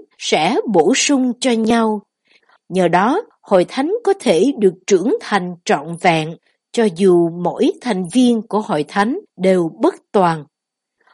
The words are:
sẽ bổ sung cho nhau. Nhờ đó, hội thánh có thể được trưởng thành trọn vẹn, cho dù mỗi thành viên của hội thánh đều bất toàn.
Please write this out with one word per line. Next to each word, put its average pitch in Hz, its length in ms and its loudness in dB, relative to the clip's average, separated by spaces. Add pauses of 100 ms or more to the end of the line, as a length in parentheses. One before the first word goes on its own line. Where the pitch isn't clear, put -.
(180)
sẽ 185 380 -2 (160)
bổ 254 220 4
sung 262 460 0
cho 262 100 0
nhau. 220 520 0 (640)
Nhờ 175 200 0
đó, 208 320 2 (220)
hội 180 260 2
thánh 311 260 -4 (100)
có 392 160 2
thể 185 380 2
được 190 160 2 (120)
trưởng 208 340 2
thành 180 340 -2 (100)
trọn 165 360 -4
vẹn, 160 360 0 (360)
cho 233 140 2 (100)
dù 175 340 4 (140)
mỗi 175 360 -2
thành 190 320 -4
viên 240 300 2
của 214 180 -4
hội 165 280 -4
thánh 220 300 -2 (180)
đều 185 340 0 (100)
bất 330 140 0 (180)
toàn. 165 320 0 (680)